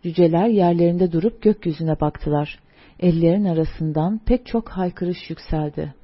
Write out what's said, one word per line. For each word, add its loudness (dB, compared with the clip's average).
Cüceler 2
yerlerinde 2
durup -2
gökyüzüne 0
baktılar. -4
Ellerin 2
arasından -2
pek 0
çok -4
haykırış -6
yükseldi. -6